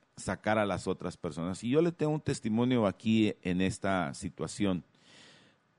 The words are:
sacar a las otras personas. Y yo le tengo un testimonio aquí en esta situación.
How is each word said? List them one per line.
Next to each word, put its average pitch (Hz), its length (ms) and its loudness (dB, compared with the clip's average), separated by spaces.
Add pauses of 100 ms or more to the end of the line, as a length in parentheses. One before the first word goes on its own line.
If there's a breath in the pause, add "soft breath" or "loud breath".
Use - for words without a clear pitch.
(160)
sacar 107 420 0
a 104 80 4
las 95 220 -2
otras 90 280 -4
personas. 85 460 -6
Y 117 80 -4
yo 151 100 4
le 170 120 4
tengo 151 200 -2
un 151 80 -2
testimonio 120 680 2
aquí 110 440 2 (100)
en 90 180 0
esta 92 540 -2
situación. 90 680 -4 (960 soft breath)